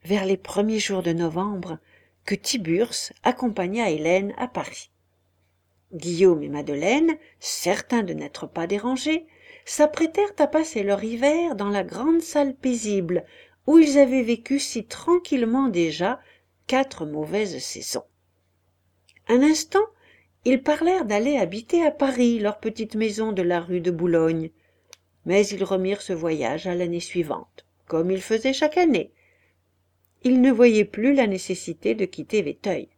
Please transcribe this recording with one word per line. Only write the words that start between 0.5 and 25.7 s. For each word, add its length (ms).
jours 240
de 100
novembre, 640
que 100
Tiburce 760
accompagna 680
Hélène 460
à 100
Paris. 440
Guillaume 480
et 60
Madeleine, 680
certains 640
de 100
n'être 340
pas 200
dérangés, 600
s'apprêtèrent 760
à 80
passer 360
leur 200
hiver 540
dans 140
la 120
grande 380
salle 340
paisible, 720
où 120
ils 200
avaient 240
vécu 360
si 260
tranquillement 840
déjà 520
quatre 400
mauvaises 520
saisons. 460
Un 140
instant, 420
ils 180
parlèrent 420
d'aller 340
habiter 460
à 60
Paris 480
leur 220
petite 360
maison 360
de 100
la 180
rue 200
de 100
Boulogne, 600
mais 220
ils 160
remirent 360